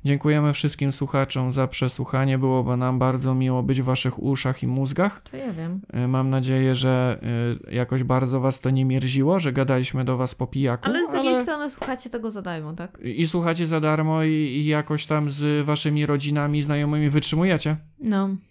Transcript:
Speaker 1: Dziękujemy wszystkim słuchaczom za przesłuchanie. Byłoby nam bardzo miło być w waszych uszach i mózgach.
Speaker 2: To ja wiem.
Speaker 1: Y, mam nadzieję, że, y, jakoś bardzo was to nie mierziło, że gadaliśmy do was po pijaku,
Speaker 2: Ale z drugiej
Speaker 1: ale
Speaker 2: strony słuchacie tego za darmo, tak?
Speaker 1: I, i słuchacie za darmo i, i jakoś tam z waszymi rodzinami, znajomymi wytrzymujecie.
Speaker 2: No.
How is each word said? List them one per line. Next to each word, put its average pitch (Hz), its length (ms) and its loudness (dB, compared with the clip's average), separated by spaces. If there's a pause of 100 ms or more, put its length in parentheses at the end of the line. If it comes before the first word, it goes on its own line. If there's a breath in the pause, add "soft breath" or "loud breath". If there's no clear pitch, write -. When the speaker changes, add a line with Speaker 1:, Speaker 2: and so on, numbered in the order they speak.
Speaker 1:
Dziękujemy 147 480 4
wszystkim 143 380 -2
słuchaczom 135 600 -2
za 131 160 0
przesłuchanie. 131 720 -2
Byłoby 127 400 2
nam 127 220 0
bardzo 131 360 2
miło 127 280 2
być 131 180 0
w 123 40 -2
waszych - 380 0
uszach 131 400 -2
i 123 40 -2
mózgach. 135 540 0 (100)
Speaker 2:
To 262 60 -14
ja 262 160 -6
wiem. 170 280 -6 (220)
Speaker 1:
Y, 123 40 0
mam 131 220 2
nadzieję, 131 460 2
że, 127 440 2 (500)
y, - 60 -8
jakoś 123 280 0
bardzo 127 360 0
was 131 220 0
to 127 80 0
nie 131 160 4
mierziło, 131 540 2
że 147 140 0
gadaliśmy 131 520 0
do 127 120 0
was 127 180 -2
po 131 120 -4
pijaku, 123 380 -2
Speaker 2:
Ale 320 220 0
z - 40 -6
drugiej 269 240 2
Speaker 1:
ale 247 80 0
Speaker 2:
strony 294 280 -4
słuchacie 254 380 -8
tego 226 220 -6
za 208 100 -10
darmo, 160 320 -8
tak? 170 300 -12
Speaker 1:
I, 123 180 -4
i 165 60 2
słuchacie 170 380 0
za 160 140 0
darmo 156 440 2
i, 160 80 2
i 151 340 0
jakoś 151 400 0
tam 151 240 0
z 147 360 0
waszymi 151 400 2
rodzinami, 147 560 2
znajomymi 147 480 2
wytrzymujecie. 156 680 2 (220)
Speaker 2:
No. 202 300 0 (220)